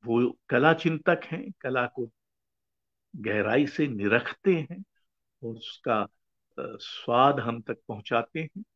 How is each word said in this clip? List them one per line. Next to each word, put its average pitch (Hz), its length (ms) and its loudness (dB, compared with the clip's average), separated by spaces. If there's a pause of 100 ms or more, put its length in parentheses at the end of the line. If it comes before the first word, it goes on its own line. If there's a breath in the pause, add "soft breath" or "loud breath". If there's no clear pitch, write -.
वो 120 340 2 (100)
कला 143 260 6
चिंतक 160 500 0
हैं, 185 360 -10
कला 127 260 -2
को 117 240 -8 (1040)
गहराई 107 500 2
से 151 200 -2
निरखते 117 680 0
हैं 170 300 -6 (600)
और 113 120 -8
उसका, 113 460 -4 (560)
अ, - 180 -8
स्वाद 131 640 4
हम 117 200 -4
तक 113 160 -6 (120)
पहुंचाते 117 520 -2
हैं। 180 240 -10 (120)